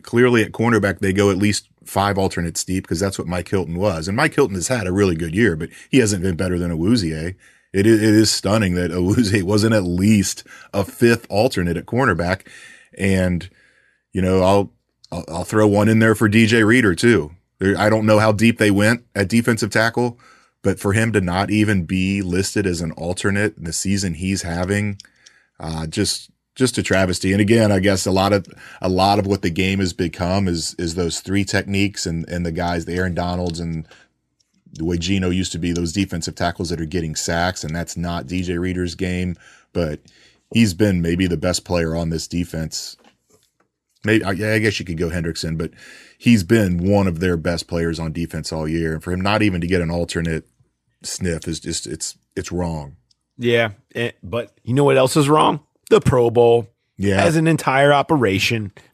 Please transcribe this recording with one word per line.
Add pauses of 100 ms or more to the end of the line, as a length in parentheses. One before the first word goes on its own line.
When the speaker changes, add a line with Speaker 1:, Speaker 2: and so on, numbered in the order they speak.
Speaker 1:
clearly
at
cornerback,
they
go
at
least (180)
five
alternates
deep
'cause
that's
what
Mike
Hilton
was.
And
Mike
Hilton
has
had
a
really
good
year,
but (200)
he
hasn't
been
better
than
Awuzie. (380)
It
i-,
it
is
stunning
that
Awuzie
wasn't
at
least (300)
a
fifth
alternate
at
cornerback. (500)
And, (640)
you
know,
I'll, (380)
I'll,
I'll
throw
one
in
there
for
D
J
Reader
too. (240)
There,
I
don't
know
how
deep
they
went (120)
at
defensive
tackle, (440)
but
for
him
to
not
even
be
listed
as
an
alternate
in
the
season
he's
having, (640)
uh,
just, (240)
just
a
travesty.
And
again,
I
guess
a
lot
of, (340)
a
lot
of
what
the
game
has
become
is,
is
those
three
techniques
and,
and
the
guys,
the
Aaron
Donalds
and (840)
the
way
Geno
used
to
be,
those
defensive
tackles
that
are
getting
sacks,
and
that's
not
D
J
Reader's
game, (360)
but (540)
he's
been
maybe
the
best
player
on
this
defense. (1080)
Maybe,
I,
I
guess
you
could
go
Hendrickson,
but (460)
he's
been
one
of
their
best
players
on
defense
all
year.
And
for
him
not
even
to
get
an
alternate (560)
sniff
is
just,
it's, (200)
it's
wrong. (400)
Speaker 2:
Yeah, (240)
eh, (100)
but
you
know
what
else
is
wrong? (300)
The
Pro
Bowl. (280)
Speaker 1:
Yeah.
Speaker 2:
As
an
entire
operation. (220)